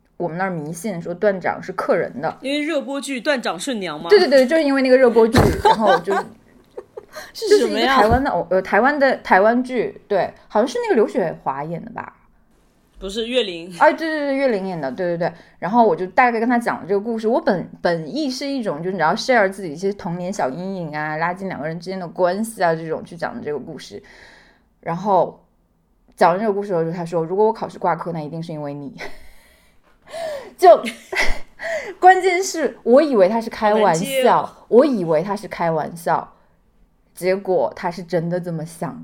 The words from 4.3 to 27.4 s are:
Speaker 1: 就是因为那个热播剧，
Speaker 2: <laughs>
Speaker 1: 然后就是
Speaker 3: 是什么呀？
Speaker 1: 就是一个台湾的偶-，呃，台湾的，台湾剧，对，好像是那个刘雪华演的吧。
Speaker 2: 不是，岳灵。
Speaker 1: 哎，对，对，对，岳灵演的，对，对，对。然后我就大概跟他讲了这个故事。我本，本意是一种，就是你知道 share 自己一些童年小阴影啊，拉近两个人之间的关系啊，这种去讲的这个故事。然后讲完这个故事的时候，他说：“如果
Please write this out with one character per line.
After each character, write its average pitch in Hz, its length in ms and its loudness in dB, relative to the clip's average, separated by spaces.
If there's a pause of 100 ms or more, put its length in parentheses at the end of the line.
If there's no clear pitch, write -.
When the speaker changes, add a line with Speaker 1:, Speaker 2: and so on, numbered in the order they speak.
Speaker 1:
就 320 80 2
是 320 80 4
因 277 100 2
为 269 80 2
那 262 80 2
个 254 80 8
热 262 100 6
播 226 200 6
剧， 226 100 4 (120)
Speaker 2:
<laughs> - 120 -2
Speaker 1:
然 427 160 4
后 220 220 4
就 - 120 -4
是 440 120 -2 (1080)
Speaker 3:
是 427 280 2
什 226 80 2
么 208 100 -2
呀？ 254 240 4
Speaker 1:
就 - 0 -
是 214 60 4
一 - 0 -
个 - 0 -
台 - 0 -
湾 254 160 2
的 294 60 0
偶-， 170 200 -2
呃， 190 100 2
台 196 200 2
湾 285 180 2
的， 269 200 4
台 190 220 4
湾 233 220 4
剧， 247 460 -4
对， 180 260 0 (140)
好 220 100 0
像 226 80 4
是 480 160 -6
那 453 60 -4
个 359 80 2
刘 220 100 4
雪 175 260 -2 (120)
华 139 180 -4
演 165 220 -8
的 - 80 -16
吧。 - 240 -14 (840)
Speaker 2:
不 190 100 -12
是， 226 200 -6
岳 247 160 0
灵。 175 340 -10
Speaker 1:
哎， 311 160 6
对， 330 120 -6
对， 302 200 -2
对， 269 100 -2
岳 277 120 0
灵 196 180 -2
演 180 120 -6
的， 135 140 -6
对， 175 240 -4
对， 165 100 -2
对。 165 60 -4 (260)
然 175 140 -4
后 233 140 4
我 165 100 2
就 185 120 -6
大 247 220 2
概 233 80 -2
跟 226 80 0
他 247 120 2
讲 196 200 -2
了 - 80 -14
这 180 60 -2
个 196 80 2
故 226 180 -6
事。 220 80 -6
我 254 140 2
本， 196 260 -2 (140)
本 165 340 -2
意 294 140 -4
是 254 180 -8
一 277 160 -4
种， 175 140 -4
就 165 80 -10
是 185 80 -4
你 196 60 -6
知 160 40 0
道 165 120 2
share 220 360 2
自 202 120 -10
己 165 100 -8
一 - 20 -10
些 185 200 -4
童 175 240 -8
年 180 120 -6
小 147 200 -4
阴 185 260 -8
影 156 180 -8
啊， 151 220 -6
拉 170 160 -2
近 190 160 -10
两 170 100 -8
个 147 80 -8
人 165 140 -8
之 175 80 -12
间 190 100 -8
的 175 80 -8
关 180 380 0
系 220 180 -6
啊， 170 120 2
这 160 120 -6
种 160 160 -6
去 170 140 -16
讲 165 180 -8
的 120 60 -10
这 147 100 -8
个 147 80 -6
故 - 200 -12
事。 - 240 -16 (800)
然 165 140 -6
后 180 480 0 (720)
讲 175 180 6
完 185 60 0
这 226 80 -2
个 208 60 2
故 202 100 -4
事 202 100 -6
的 165 120 0
时 165 60 -2
候， - 20 -6
他 175 100 -8
说 170 220 -4
：“如 170 100 -6
果 214 120 4